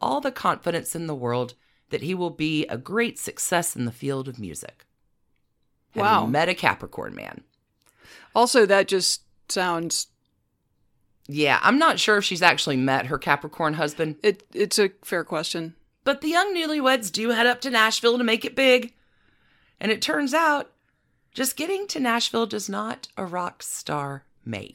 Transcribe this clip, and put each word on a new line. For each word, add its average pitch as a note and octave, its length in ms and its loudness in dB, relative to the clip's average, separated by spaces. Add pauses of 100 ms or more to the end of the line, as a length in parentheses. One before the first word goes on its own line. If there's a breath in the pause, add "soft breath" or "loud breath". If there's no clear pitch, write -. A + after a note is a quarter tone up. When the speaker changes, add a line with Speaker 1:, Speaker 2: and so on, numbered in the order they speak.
Speaker 1:
all C#4 220 0
the C4+ 100 -4
confidence - 640 -4
in E3 100 -8
the D#3 80 -6
world B2 380 -4 (380)
that A2+ 120 -4
he F3 120 -4
will F3 160 -4
be D#3 360 -2
a - 120 -8
great G#3+ 400 -4
success - 580 -2
in B2 80 -4
the A#2 80 -4
field C3+ 360 -6
of B2 100 -12
music." - 480 -14 (1080)
Have G#3 100 0
you G#3 160 4
Speaker 2:
Wow. - 60 0
Speaker 1:
met D3+ 240 2
a F#3 40 -2
Capricorn - 600 -4
man? G1+ 280 -14 (920 soft breath)
Speaker 2:
Also, A#3 320 6
that G3 220 6
just F#3 340 0 (260)
sounds E3+ 600 -2 (1200)
Speaker 1:
Yeah, C#3+ 340 4
I'm A#3 160 4
not D#4+ 200 4
sure G#3+ 200 2
if G3+ 60 0
she's F3 180 -2
actually D3+ 340 4
met C3 300 0
her C#3 120 -4
Capricorn D3+ 560 -2
husband. D3+ 480 -4
Speaker 2:
It, G#3 300 0
it's G#3 260 0
a G3 120 2 (120)
fair E3+ 220 -4
question. E3 500 -6 (300)
Speaker 1:
But C#4+ 160 0
the D#4 80 -4
young F#4 260 2
newlyweds C4+ 560 0
do A3 200 0
head A#3 180 4
up B3 140 0
to B3+ 80 -4
Nashville A3+ 460 4
to B3 60 0
make A3+ 220 0
it C4 100 -8
big. B3+ 400 4 (840)
And G3 100 -2
it G#3 100 -2
turns D4 320 -2
out, D4+ 380 2 (640)
just C4 240 -4
getting F#4+ 320 -4
to - 100 -6
Nashville A#3 480 0
does G#3 220 -6
not G#3+ 480 -8
a G3 100 -6
rock F3 380 -6
star C#3 600 -6 (200)
make. A2 300 -8